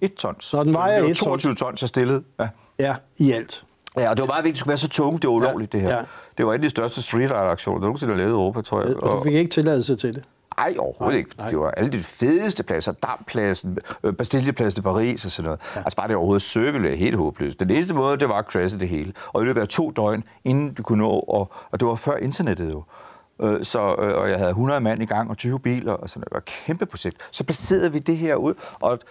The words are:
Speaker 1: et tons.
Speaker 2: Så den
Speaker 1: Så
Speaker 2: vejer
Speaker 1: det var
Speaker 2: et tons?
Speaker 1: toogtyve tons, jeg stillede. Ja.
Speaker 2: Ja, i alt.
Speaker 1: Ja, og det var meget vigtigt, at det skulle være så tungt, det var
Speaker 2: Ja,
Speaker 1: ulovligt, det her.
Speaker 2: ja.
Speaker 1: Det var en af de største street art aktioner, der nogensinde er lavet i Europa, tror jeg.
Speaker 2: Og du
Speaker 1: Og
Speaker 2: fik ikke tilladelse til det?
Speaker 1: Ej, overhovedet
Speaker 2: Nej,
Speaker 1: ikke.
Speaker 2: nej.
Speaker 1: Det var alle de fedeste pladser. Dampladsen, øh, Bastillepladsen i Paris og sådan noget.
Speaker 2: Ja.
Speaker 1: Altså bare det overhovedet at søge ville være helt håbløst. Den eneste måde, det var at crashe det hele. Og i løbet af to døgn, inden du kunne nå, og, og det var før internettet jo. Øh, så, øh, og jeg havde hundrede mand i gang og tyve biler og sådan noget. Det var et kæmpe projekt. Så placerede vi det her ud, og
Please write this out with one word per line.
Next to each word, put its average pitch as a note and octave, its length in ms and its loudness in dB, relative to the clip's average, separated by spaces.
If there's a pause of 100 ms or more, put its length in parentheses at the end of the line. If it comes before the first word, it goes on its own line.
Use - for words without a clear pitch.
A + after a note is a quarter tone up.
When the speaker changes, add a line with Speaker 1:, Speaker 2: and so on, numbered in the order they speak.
Speaker 1:
et G3 120 0
tons. - 320 -6
Speaker 2:
Så D3 180 0
den D#3 100 4
Speaker 1:
Så D#3+ 60 4
Speaker 2:
vejer G3 160 4
Speaker 1:
det G3 80 4
var D3+ 60 4
Speaker 2:
et D3+ 80 2
tons? - 80 2 (180)
Speaker 1:
toogtyve C#3 120 2
tons, B2+ 260 -2
jeg B2 80 0
stillede. C3 340 2 (160)
Ja. G#2+ 80 -2 (320)
Speaker 2:
Ja, C3+ 160 0 (220)
i C#3 140 6
alt. - 320 -4 (340)
Speaker 1:
Ja, A#2 120 4
og A2 80 2
det C3 40 2
var C3+ 60 0
meget D3+ 160 0
vigtigt, D#3+ 80 4
at - 20 0
det C3 60 -4
skulle C3+ 100 -2
være C#3+ 80 2
så C#3+ 120 0
tungt, D#3 320 2
det D3 80 2
var A#2+ 60 4
Speaker 2:
Ja, A2+ 40 4
Speaker 1:
ulovligt, A#2 320 0
det G#2 100 0
her. G#2+ 140 2
Speaker 2:
ja. A#2 60 0 (360)
Speaker 1:
Det A#2+ 80 2
var A2 80 4
en - 60 2
af - 20 -4
de D3+ 80 2
største A#2+ 320 -2
street B2+ 300 2
art G2 200 2
aktioner, F2 280 -2
der F#2+ 60 -2
nogensinde B2 280 0
er F#2+ 40 0
lavet F#2+ 120 2
i A#2 40 2
Europa, G#2 280 0
tror G#2 200 -2
jeg. B2+ 140 0
Speaker 2:
Og - 60 -6
du B2+ 60 2 (100)
Speaker 1:
Og C3+ 60 -2
Speaker 2:
fik D3 100 2
ikke E3 180 4
tilladelse C#3+ 440 2
til A#2 200 -4
det? C3 80 -12 (340)
Speaker 1:
Ej, D#3+ 220 0
overhovedet A2 340 -2
Speaker 2:
Nej, B2 40 2
Speaker 1:
ikke. - 200 -4
Speaker 2:
nej. G#2+ 120 -8
Speaker 1:
Det D#2 100 0
var D2+ 120 0
alle B2 200 0
de A2+ 80 -2
fedeste F3 640 0
pladser. E2+ 280 -2
Dampladsen, G2+ 840 -2 (260)
øh, G2+ 100 2
Bastillepladsen B2 680 0
i - 20 -4
Paris A2 420 0
og F#2 60 -4
sådan E2 140 -4
noget. D#2+ 140 -4 (160)
Speaker 2:
Ja. G#2 40 -6
Speaker 1:
Altså - 160 -4
bare G2+ 120 -4
det A2 80 0
overhovedet G2 240 4
at G2+ 40 0
søge A#2+ 280 2
ville A2+ 160 0
være C#2+ 100 0
helt F#2 180 2
håbløst. D2 440 -2
Den F#2 100 2
eneste E3 260 2
måde, C#3 220 2
det C3+ 120 2
var G#2 100 0
at G#2+ 60 -2
crashe F#2+ 340 -2
det F#2 100 -2
hele. D#2+ 240 -4 (140)
Og G2+ 140 0
i A#2 40 2
løbet A#2+ 160 2
af G#2 60 0
to - 240 -2
døgn, A2 320 0 (200)
inden C#3 300 0
du A2+ 100 -8
kunne G#2+ 160 2
nå, G#2+ 100 4
og, G2+ 420 0 (200)
og G#2 80 -2
det B2 80 2
var A2+ 80 2
før C#3+ 220 -2
internettet G#2 540 -2
jo. D2+ 120 -8 (580)
Øh, G#2 220 2
så, - 160 -2
øh, G2+ 360 0
og G2 140 0
jeg F#2 80 0
havde F#2 160 2
hundrede C3 280 2
mand A2 200 0
i A2 40 -2
gang A2 240 -2
og G#2+ 80 -8
tyve B2+ 220 -2
biler B2 340 -2
og - 160 -8
sådan - 100 -14
noget. - 100 -12
Det - 40 -12
var - 60 -4 (220)
et - 40 -18
kæmpe E3+ 200 -2
projekt. - 320 -6 (140)
Så - 120 -4
placerede F3 480 2
vi D3 80 -2
det E3 180 0
her D#3+ 180 0
ud, C3 180 0 (280)
og A#2+ 180 2 (120)